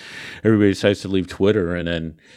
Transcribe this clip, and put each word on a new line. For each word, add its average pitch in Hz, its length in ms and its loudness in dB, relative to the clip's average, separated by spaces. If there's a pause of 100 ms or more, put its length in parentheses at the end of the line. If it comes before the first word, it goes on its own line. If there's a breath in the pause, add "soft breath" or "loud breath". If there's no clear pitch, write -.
(420 loud breath)
everybody 104 280 4
decides 101 320 0
to 98 60 -8
leave 95 200 0
Twitter, 95 480 0
and 85 100 -4
then 82 320 -6 (180 soft breath)